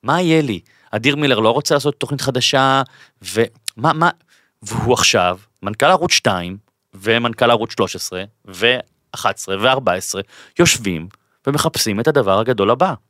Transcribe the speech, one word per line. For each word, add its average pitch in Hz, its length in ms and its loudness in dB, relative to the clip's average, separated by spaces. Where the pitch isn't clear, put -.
מה 147 180 0
יהיה 160 220 4
לי? 107 180 -4
אדיר 120 260 0
מילר 139 220 2
לא 110 120 4
רוצה 143 240 0
לעשות 143 200 0
תוכנית - 260 -6
חדשה, 135 640 2
ומה, 113 720 -2
מה?" 160 180 2
והוא 120 320 0
עכשיו, 90 440 0
מנכ"ל 107 240 -2
ערוץ 180 260 2
שתיים, 92 440 -2
ומנכ"ל 117 560 0
ערוץ 113 220 0
שלוש 95 240 -2
עשרה, 90 280 -10
ואחת - 920 -4
עשרה, 95 240 -6
וארבע 120 320 0
עשרה, 95 300 -6
יושבים 98 500 0
ומחפשים 139 540 -2
את 120 80 2
הדבר 107 300 2
הגדול 110 320 0
הבא. 143 240 2